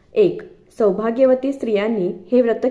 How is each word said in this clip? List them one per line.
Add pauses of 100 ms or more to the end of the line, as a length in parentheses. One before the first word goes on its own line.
(140)
एक, (360)
सौभाग्यवती
स्त्रियांनी (200)
हे
व्रत